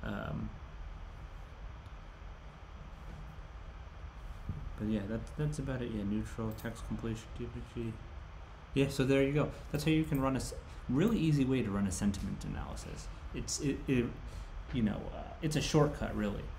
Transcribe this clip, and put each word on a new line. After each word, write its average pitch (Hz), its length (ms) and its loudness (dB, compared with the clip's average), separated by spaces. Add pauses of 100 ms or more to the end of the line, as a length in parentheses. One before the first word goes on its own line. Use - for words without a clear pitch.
Um, 110 460 -2 (4000)
but 107 100 0
yeah, 107 200 4
that's, 113 300 -2
that's 151 220 0
about 131 220 0
it. 117 120 -2
Yeah, 107 100 0
neutral, 107 580 0
text 117 260 -4
completion, 110 380 -2 (120)
D 120 160 -4
P 117 80 -6 (200)
G. 113 120 -2 (800)
Yeah, 139 160 6
so 139 140 4
there 135 200 8
you 139 100 4
go. - 180 4 (200)
That's 151 120 0
how 160 80 6
you 156 120 8
can 147 180 2
run 135 140 4
a 123 40 4
s-, - 140 -2 (360)
really 185 280 6
easy 151 280 6
way 131 180 4
to 104 80 2
run 101 160 4
a 92 40 2
sentiment 98 520 0
analysis. - 640 -6 (260)
It's, 120 280 -2
it, 139 160 2 (100)
it, 123 180 6 (680)
you 120 100 4
know, 101 180 2 (140)
uh, 78 60 -6 (200)
it's 156 140 2
a 139 60 4
shortcut, 147 540 4
really. 104 280 0 (160)